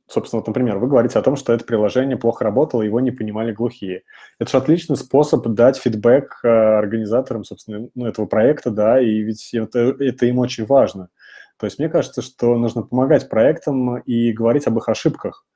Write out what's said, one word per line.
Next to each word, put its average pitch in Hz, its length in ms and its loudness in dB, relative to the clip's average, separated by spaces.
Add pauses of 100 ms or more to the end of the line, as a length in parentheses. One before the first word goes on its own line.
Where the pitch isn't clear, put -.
собственно, - 340 -4
вот, - 60 -8
например, 113 320 -2
вы 120 80 -2
говорите 117 320 2
о - 40 -2
том, 160 120 2
что 123 180 -2
это 113 120 -2
приложение 120 520 0
плохо 117 280 -2
работало, 123 380 0
его 107 160 -2
не 127 120 0
понимали 110 420 -6
глухие. 101 500 -6 (360)
Это - 120 -4
же 135 60 2
отличный 151 400 0
способ 143 520 2
дать 117 300 4
фидбэк, 120 640 0
э, 120 60 2
организаторам, 110 960 0
собственно, 107 520 -12
ну, 123 120 -6
этого 107 180 -4
проекта, 120 460 0
да, 107 300 2
и 107 200 0
ведь 107 320 -8
это, 113 260 -2 (200)
это 127 280 0
им 123 120 0
очень 120 260 -4
важно. 107 440 2 (500)
То 107 80 -4
есть - 120 -10
мне 156 100 -2
кажется, 135 320 -2
что 120 360 0
нужно 117 260 -2
помогать 131 460 0
проектам 127 680 0
и 117 340 0
говорить 117 340 2
об 117 120 0
их - 100 -6
ошибках. - 560 -4 (100)